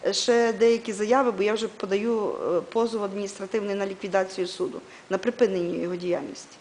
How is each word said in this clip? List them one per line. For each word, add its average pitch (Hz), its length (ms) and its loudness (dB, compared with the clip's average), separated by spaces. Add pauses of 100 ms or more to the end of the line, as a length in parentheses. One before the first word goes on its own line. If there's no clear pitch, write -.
е, 196 80 2
ще 233 400 4
деякі 233 400 4
заяви, 233 380 2
бо 196 120 0
я 214 100 2
вже 220 140 -2
подаю, 208 680 -2 (220)
е, 160 40 2
позов 226 420 -2
адміністративний 202 720 -4
на 202 120 -2
ліквідацію 190 600 -2
суду, - 340 -6 (280)
на 190 80 0
припинення 185 640 0
його 175 140 -4
діяльності. 175 640 -6